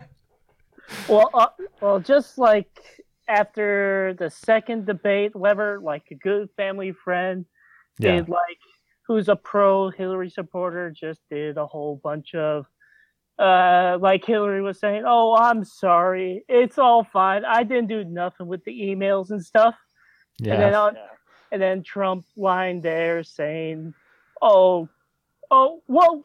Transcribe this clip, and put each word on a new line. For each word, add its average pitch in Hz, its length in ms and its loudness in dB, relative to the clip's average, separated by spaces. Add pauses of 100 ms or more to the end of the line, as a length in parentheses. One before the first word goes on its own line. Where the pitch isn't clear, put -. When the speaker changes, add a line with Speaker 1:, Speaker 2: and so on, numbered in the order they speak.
(1080)
Speaker 1:
Well, 214 240 6
uh, 240 140 4 (340)
well, 202 200 0
just, 277 360 0
like, - 640 0 (260)
after 202 920 -2
the 170 100 -6
second 226 580 -2
debate, 202 460 -2
whoever, 202 480 -2
like, 156 300 -8
a 160 40 -20
good 202 400 -4
family 196 380 -8
friend 185 540 -6 (520)
Speaker 2:
Yeah. 180 180 2
Speaker 1:
did, 170 120 -2
like, 175 300 -4 (480)
who's 214 240 0
a 202 60 4
pro 196 520 0
Hillary 185 400 -8
supporter, 175 640 -8
just 160 400 -14
did 147 260 -8
a 151 100 -6
whole 147 380 -10
bunch 151 300 -10
of, 151 320 -4 (720)
uh, 180 600 4
like 190 240 2
Hillary 202 360 -2
was 196 180 -8
saying, 208 280 -4
"Oh, 226 280 4
I'm 226 300 2
sorry. 185 840 -2
It's 247 300 2
all 240 260 6
fine. 190 420 0
I 233 160 2
didn't 233 260 -2
do 214 160 -6
nothing 175 420 -8
with 180 180 -10
the 233 180 -14
emails 196 480 -2
and 208 120 -8
stuff." 226 320 2 (680)
And 110 80 -6 (120)
then 101 120 4
Speaker 2:
Yeah. 107 80 2
Speaker 1:
on, 208 160 0 (540)
and 196 100 -6
then 190 220 -2
Trump 190 420 -6 (120)
lying 185 460 -2
there 165 420 -2
saying, 160 680 -8 (460)
"Oh, 185 480 4 (600)
oh, 285 380 4
well, 320 360 4